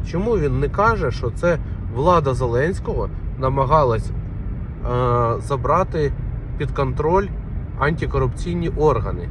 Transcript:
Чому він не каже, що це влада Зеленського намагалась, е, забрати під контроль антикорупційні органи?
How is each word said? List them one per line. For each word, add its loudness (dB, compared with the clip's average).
Чому 2
він 2
не 2
каже, 2
що -2
це 0
влада 4
Зеленського 0
намагалась, 2
е, -4
забрати 0
під -2
контроль 2
антикорупційні 0
органи? 0